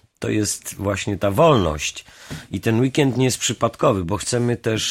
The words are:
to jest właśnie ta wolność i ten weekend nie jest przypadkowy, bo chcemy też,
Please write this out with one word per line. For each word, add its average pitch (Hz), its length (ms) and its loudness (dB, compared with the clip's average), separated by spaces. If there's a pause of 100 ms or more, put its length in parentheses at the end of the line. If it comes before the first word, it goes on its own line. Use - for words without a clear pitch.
(180)
to 117 100 -6
jest 107 460 -4
właśnie 98 440 -4
ta 101 120 0
wolność 98 760 2 (460)
i 95 100 -4
ten 113 200 2
weekend 131 360 2
nie 131 80 2
jest 120 140 0
przypadkowy, 113 680 0
bo 85 120 -4
chcemy 120 400 -2
też, 110 340 -4